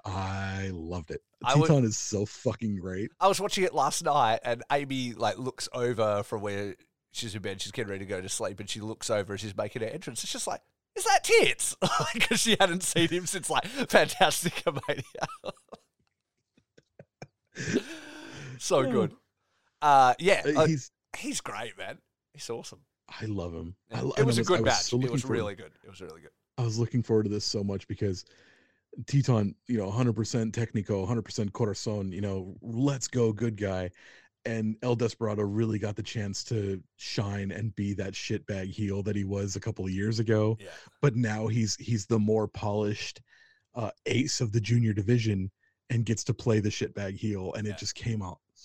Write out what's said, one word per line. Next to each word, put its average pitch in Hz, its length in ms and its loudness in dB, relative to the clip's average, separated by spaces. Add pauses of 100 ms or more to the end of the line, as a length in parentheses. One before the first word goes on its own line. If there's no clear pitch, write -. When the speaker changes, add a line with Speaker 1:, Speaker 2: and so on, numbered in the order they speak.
Speaker 1:
I 95 680 -4
loved 82 360 -8
it. - 120 -10 (200)
Speaker 2:
I 131 120 4
would 156 140 6
Speaker 1:
Teton 143 160 8
is 107 120 0
so 101 300 -2
fucking 107 500 -4
great. 92 420 -6
Speaker 2:
I 185 100 4
was 185 120 2
watching 196 240 -2
it 175 80 2
last 151 320 0
night, 127 400 4
and 120 260 -2
Amy, 131 440 -2
like, 107 240 0
looks 127 340 -6
over 110 500 2
from 107 200 -6
where 101 320 -4 (380)
she's 113 240 -8
in 104 60 -8
bed. 98 200 -6
She's 101 80 -10
getting 101 220 -4
ready 98 120 -6
to 95 60 -12
go 92 100 -4
to 95 80 -8
sleep, 101 300 -6
and 104 100 -12
she 107 120 -8
looks 107 280 -8
over 101 260 0
and 95 60 -6
she's 104 160 -8
making 110 260 -4
her 107 60 -2
entrance. 143 360 -8
It's - 80 -6
just - 160 -6
like, - 120 -6 (360)
"Is 415 80 -4
that 403 180 4
Tits?" - 560 4
<laughs> - 420 0
'Cause - 200 2
she 214 180 4
hadn't 185 240 2
seen 170 260 2
him 175 180 -4
since, 185 220 -6
like, 139 160 0
Fantastica 175 1120 2 (120)
Mania. - 640 -6 (2250)
<laughs> - 0 - (720)
So 170 200 2
Speaker 1:
Oh. 180 120 4
Speaker 2:
good. 196 220 2 (680)
Uh, 135 360 8
yeah, 165 260 6
Speaker 1:
Uh, 151 180 4
Speaker 2:
uh, 156 40 6
Speaker 1:
he's 151 240 2 (280)
Speaker 2:
he's 254 220 -6
great, 107 380 -8
man. 107 200 -10 (340)
He's - 180 -14
awesome. - 300 -10 (400)
Speaker 1:
I 110 60 -6
love 90 280 -4
him. 85 220 -10 (140)
Speaker 2:
Yeah. 120 80 -6
Speaker 1:
I - 20 -4
lo-, 131 100 -2
Speaker 2:
It - 80 -4
Speaker 1:
and 139 60 6
I - 20 6
Speaker 2:
was 117 120 4
a - 20 4
Speaker 1:
was, 113 80 0
Speaker 2:
good 180 100 4
Speaker 1:
I 117 40 2
was 110 40 2
Speaker 2:
match. 113 180 4
Speaker 1:
so 120 120 0
Speaker 2:
It 127 40 4
Speaker 1:
looking 123 120 0
Speaker 2:
was 123 100 0
Speaker 1:
forward 113 140 -2
Speaker 2:
really 104 180 -2
good. 90 180 -18 (120)
It - 60 -20
was 95 100 -18
really 82 200 -14
good. 76 100 -20 (280)
Speaker 1:
I 123 40 0
was 113 160 -2
looking 117 240 2
forward 110 220 4
to 104 40 0
this 104 160 -2
so 104 180 -2
much 98 240 -4
because 98 380 -4 (840)
Teton, 117 480 4 (140)
you 123 100 0
know, 98 120 -2
hundred 117 240 2
percent 110 400 -2
technico, 104 520 -2
hundred 117 160 0
percent 101 300 -4
corazon, 104 580 -2
you 90 120 -6
know, 98 400 -6
let's 123 440 0
go 117 260 2
good 110 240 -2
guy. 92 340 -2 (560)
And 110 360 -2
El 123 120 2
Desperado 107 480 -2
really 107 360 0
got 101 180 -4
the 104 60 -6
chance 101 420 -6
to 98 380 -2 (140)
shine 101 540 -4
and 104 260 -6
be 101 180 -2
that 98 180 -6
shitbag 98 580 -6
heel 98 320 -2
that 101 140 -2
he 101 80 0
was 98 320 -2
a - 40 -8
couple 104 240 -4
of 95 60 -2
years 107 300 0
ago. 110 400 4
Speaker 2:
Yeah. 92 80 -16 (320)
Speaker 1:
But 123 160 6
now 110 300 2
he's, 110 300 2
he's 110 300 -2
the 113 120 4
more 107 280 4
polished, 104 760 -2 (540)
uh, 113 160 -4 (160)
ace 127 360 2
of 107 100 0
the 113 80 4
junior 113 320 4
division 104 580 2 (400)
and 117 140 2
gets 110 200 0
to 117 100 0
play 110 260 2
the 104 80 2
shitbag 101 480 -4
heel. 101 380 -4
And 107 120 -4
Speaker 2:
Yeah. 104 60 -4
Speaker 1:
it 95 60 -10
just - 160 -6
came 110 280 -4
out 87 160 -8 (260)